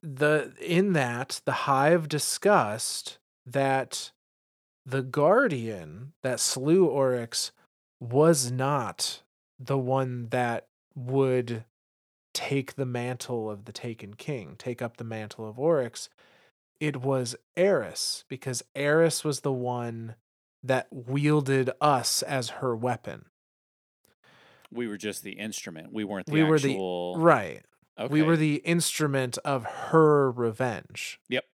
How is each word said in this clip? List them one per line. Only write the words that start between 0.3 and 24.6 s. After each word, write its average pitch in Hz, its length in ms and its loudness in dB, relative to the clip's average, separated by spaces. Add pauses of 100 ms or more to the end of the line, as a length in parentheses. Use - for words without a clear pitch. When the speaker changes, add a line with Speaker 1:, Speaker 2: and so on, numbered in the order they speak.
Speaker 1:
in 180 320 2
that, 127 520 0
the 135 80 0
Hive 147 560 4
discussed 143 1080 0 (260)
that 135 680 -2 (760)
the 131 160 -2
Guardian 131 1080 0 (100)
that 131 180 -4
slew 160 460 4
Oryx 127 640 0 (500)
was 131 520 4
not 131 680 -2 (360)
the 139 180 -2
one 127 520 -2
that 120 400 -2 (260)
would 127 680 0 (680)
take - 440 -4
the 139 100 -4
mantle 123 640 -6
of 104 140 -10
the 107 80 -16
Taken 110 420 -12
King, 110 420 -10
take 120 240 -8
up 120 160 -8
the 120 80 -10
mantle 110 440 -10
of 107 100 -14
Oryx. 139 500 0 (720)
It 147 200 -4
was 127 360 -2 (220)
Eris, 160 720 0
because 127 340 -6 (140)
Eris 151 480 4
was 147 160 -2
the 143 120 -2
one 120 640 -6 (480)
that 131 300 0
wielded 135 800 2 (100)
us 139 420 2
as 127 280 -4
her 127 260 -4
weapon. 110 480 -6 (1500)